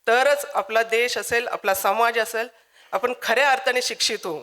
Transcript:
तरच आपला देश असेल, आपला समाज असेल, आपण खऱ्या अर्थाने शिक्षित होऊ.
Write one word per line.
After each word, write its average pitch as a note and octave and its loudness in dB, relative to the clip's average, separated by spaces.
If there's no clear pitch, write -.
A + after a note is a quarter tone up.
तरच C4+ 4
आपला A3 0
देश A#3 0
असेल, A#3+ -2
आपला - -2
समाज A3+ 2
असेल, A3 -4
आपण - -2
खऱ्या C4 2
अर्थाने B3+ 0
शिक्षित A3 -4
होऊ. D3+ -6